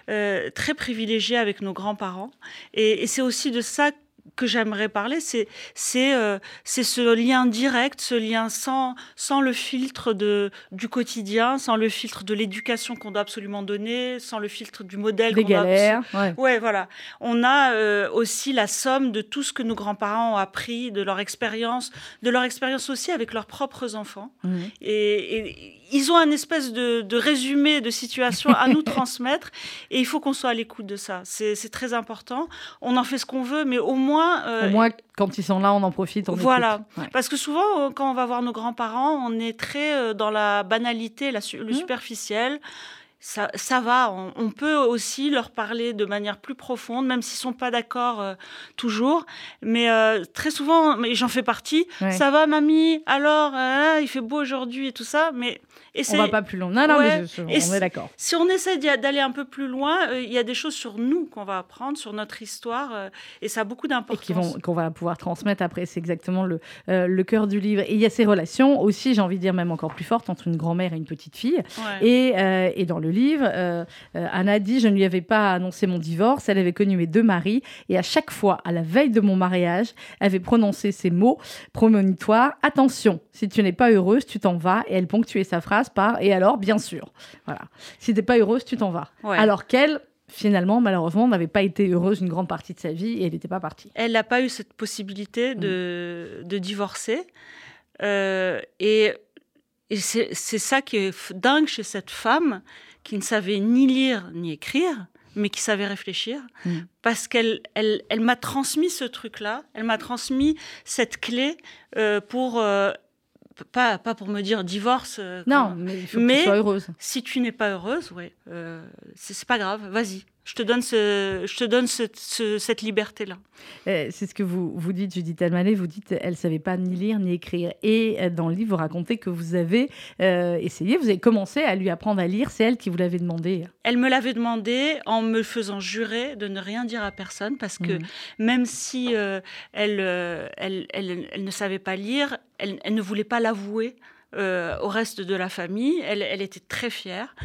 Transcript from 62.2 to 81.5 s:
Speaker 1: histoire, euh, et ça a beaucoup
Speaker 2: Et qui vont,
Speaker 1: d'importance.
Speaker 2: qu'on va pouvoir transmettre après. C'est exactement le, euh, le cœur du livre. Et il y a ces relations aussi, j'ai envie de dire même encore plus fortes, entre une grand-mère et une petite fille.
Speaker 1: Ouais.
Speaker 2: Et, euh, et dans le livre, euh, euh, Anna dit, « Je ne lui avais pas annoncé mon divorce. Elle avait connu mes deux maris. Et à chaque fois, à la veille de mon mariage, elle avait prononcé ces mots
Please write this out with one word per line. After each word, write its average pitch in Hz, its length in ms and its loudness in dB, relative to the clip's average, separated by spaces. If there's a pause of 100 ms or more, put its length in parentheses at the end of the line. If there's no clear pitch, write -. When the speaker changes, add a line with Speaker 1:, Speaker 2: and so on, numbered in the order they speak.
Speaker 1:
histoire, 240 500 -8
euh, 196 160 -8 (320)
et 208 60 -6
ça 220 140 -4
a 220 40 0
beaucoup 220 220 -8
Speaker 2:
Et 233 300 -2
qui - 160 -4
vont, 175 80 0
Speaker 1:
d'importance. 170 220 -4
Speaker 2:
qu'on 175 120 -2
va 165 160 0
pouvoir 170 260 -6
transmettre 190 460 -4
après. 180 240 -4
C'est - 140 -8
exactement 175 440 -2
le, 170 140 -2 (300)
euh, 185 180 2
le 185 160 2
cœur 214 240 2
du 202 140 0
livre. 202 260 2
Et - 80 -2
il 214 60 2
y 226 60 6
a 214 40 4
ces 233 140 4
relations 208 560 4
aussi, 214 340 2
j'ai 208 60 4
envie 185 160 2
de 180 60 -4
dire 185 120 2
même 175 160 0
encore 156 240 -4
plus 165 100 -10
fortes, 226 240 -2
entre 175 200 -6
une 170 80 2
grand-mère 170 360 -2
et 160 40 -6
une 160 80 -6
petite - 320 -12
fille. 311 260 0 (160)
Speaker 1:
Ouais. 208 300 2
Speaker 2:
Et, 254 280 6
euh, 185 380 4
et 196 100 -2
dans 170 140 -2
le 160 140 -2
livre, 269 400 2
euh, 175 320 -2 (320)
euh, 170 160 -4
Anna 196 260 4
dit, « 220 220 0
Je 226 80 6
ne 202 60 6
lui 196 100 4
avais 185 160 2
pas 208 320 2
annoncé 180 340 -2
mon 180 120 0
divorce. 170 500 0
Elle 196 80 4
avait 180 160 4
connu 196 240 2
mes 170 100 2
deux 175 160 4
maris. 208 400 4 (280)
Et 185 80 2
à 180 40 2
chaque 311 280 0
fois, 196 340 2
à 170 80 -2
la 170 80 0
veille 220 300 4
de 220 100 4
mon 196 160 6
mariage, 180 520 2 (300)
elle 202 100 4
avait 185 120 2
prononcé 202 520 2
ces - 180 0
mots 202 280 4 (360)